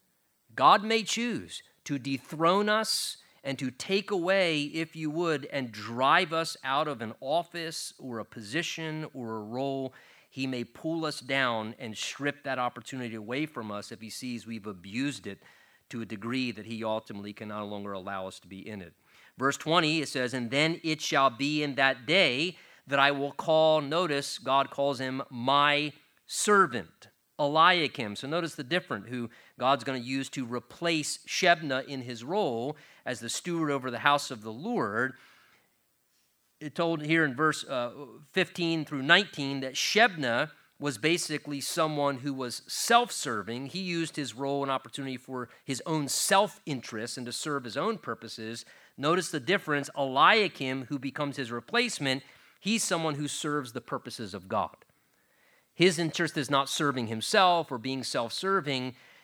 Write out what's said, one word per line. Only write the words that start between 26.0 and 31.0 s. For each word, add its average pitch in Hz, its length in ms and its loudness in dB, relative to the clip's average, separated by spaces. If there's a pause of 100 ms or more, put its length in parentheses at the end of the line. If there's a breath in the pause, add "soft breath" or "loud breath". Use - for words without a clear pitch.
servant, 160 840 2 (280)
Eliakim." 151 800 4
So 131 120 -8
notice 165 280 -2
the 147 80 -8
different 127 460 -4
who 120 200 -6 (300 loud breath)
God's 127 240 4
gonna 131 160 -4
use 131 320 -4
to 131 140 -6
replace 151 800 -4